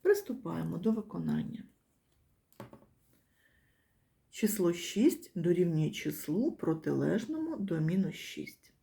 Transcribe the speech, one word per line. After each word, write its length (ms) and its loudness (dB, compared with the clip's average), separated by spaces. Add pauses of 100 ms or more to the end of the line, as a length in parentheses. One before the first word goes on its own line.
Приступаємо 760 0
до 140 2
виконання. 720 -2 (2750)
Число 420 2
шість 640 2
дорівнює 560 2
числу, 640 -2
протилежному 1040 -2
до 240 -2
мінус 340 0
шість. 580 -14 (100)